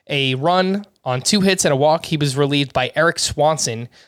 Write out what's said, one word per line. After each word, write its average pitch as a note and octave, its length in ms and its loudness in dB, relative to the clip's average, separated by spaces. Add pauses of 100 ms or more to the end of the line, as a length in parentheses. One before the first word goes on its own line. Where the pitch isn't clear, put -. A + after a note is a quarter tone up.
a C3+ 280 0
run F#3 500 0 (180)
on B2+ 180 -2
two G#3 200 0
hits F#3+ 240 2
and D#3 60 2
a C#3 60 2
walk. D#3 280 2
He D#3+ 120 -4
was C#3+ 200 -2
relieved C#3+ 360 0
by B2+ 220 -2
Eric E3 240 2
Swanson, C#3 680 -2 (180)